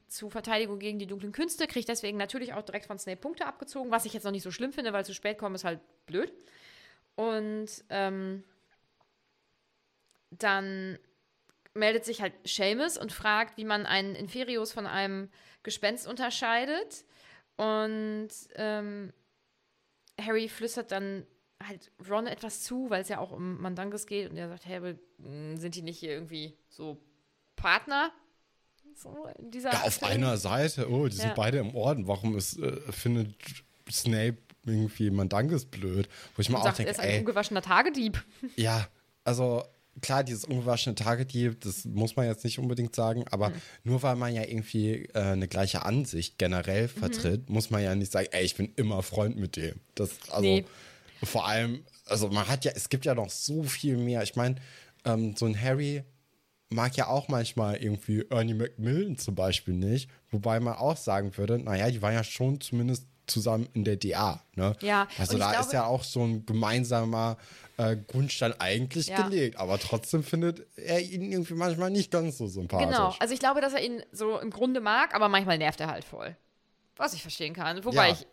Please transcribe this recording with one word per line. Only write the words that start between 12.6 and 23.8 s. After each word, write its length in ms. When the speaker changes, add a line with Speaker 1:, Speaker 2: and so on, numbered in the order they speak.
Speaker 1:
und 160
fragt, 460
wie 60
man 220
einen 280
Inferius 580
von 140
einem 440
Gespenst 440
unterscheidet. 1000
Und, 720
ähm, 580
Harry 280
flüstert 440
dann 340
halt 280
Ron 180
etwas 360
zu, 280
weil 120
es 60
ja 100
auch 140
um 280
Mandanges 460